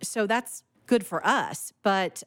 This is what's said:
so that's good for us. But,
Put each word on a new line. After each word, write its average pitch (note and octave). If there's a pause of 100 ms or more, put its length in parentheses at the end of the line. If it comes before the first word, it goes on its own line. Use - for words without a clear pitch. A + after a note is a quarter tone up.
so G#3+
that's A3+ (220)
good A3+
for E3+
us. G#3 (100)
But, F#3+